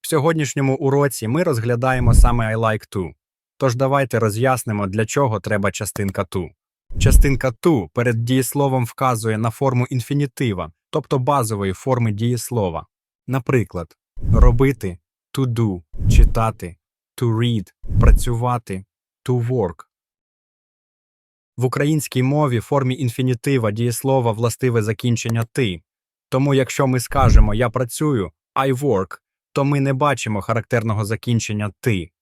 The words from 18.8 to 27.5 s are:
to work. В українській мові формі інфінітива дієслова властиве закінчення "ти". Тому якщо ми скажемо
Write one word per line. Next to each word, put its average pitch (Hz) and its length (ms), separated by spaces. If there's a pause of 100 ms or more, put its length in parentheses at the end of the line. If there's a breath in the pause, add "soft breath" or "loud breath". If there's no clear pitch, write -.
to 123 220
work. 110 380 (1700)
В 123 80
українській 143 580
мові 135 360
формі 127 360
інфінітива 127 760
дієслова 120 600
властиве 117 500
закінчення 113 680
"ти". 98 300 (480)
Тому 139 240
якщо 131 340
ми 127 120
скажемо 120 540